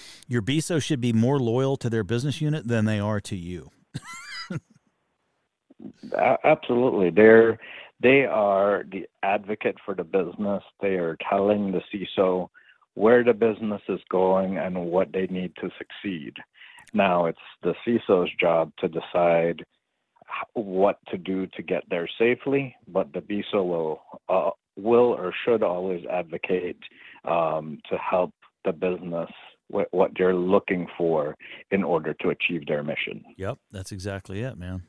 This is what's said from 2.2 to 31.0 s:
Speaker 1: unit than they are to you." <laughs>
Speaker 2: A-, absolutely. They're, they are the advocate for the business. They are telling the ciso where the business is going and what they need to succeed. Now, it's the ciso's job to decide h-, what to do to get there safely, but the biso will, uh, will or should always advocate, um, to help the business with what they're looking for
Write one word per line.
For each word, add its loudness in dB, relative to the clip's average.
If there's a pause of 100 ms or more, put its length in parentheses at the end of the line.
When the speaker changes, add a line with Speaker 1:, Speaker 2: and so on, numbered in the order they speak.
Speaker 1:
unit -2
than 2
they 0
are -2
to -10
you." -10 (800)
<laughs> - (1700)
Speaker 2:
A-, 2
absolutely. 2
They're, 8 (420)
they 6
are 2
the -10 (160)
advocate -2
for -6
the -6
business. -2 (180)
They 0
are -2 (120)
telling 2
the -2 (120)
ciso 0 (460)
where 6
the 6
business -2
is -2 (100)
going 2
and -4
what 0
they -2
need -6
to -6
succeed. -10 (580)
Now, 2
it's -4 (240)
the 0 (120)
ciso's 2
job 2
to -2
decide 0 (640)
h-, -10
what 0 (100)
to -6
do -4
to -14
get -4
there -4 (100)
safely, 0 (100)
but -2
the -6
biso -2
will, -4 (280)
uh, 2 (260)
will 4
or -4 (120)
should 2
always -2
advocate, -4 (460)
um, -2 (100)
to -4
help 0 (320)
the -2
business -4 (420)
with -2
what 2
they're 4
looking 0 (100)
for 0 (380)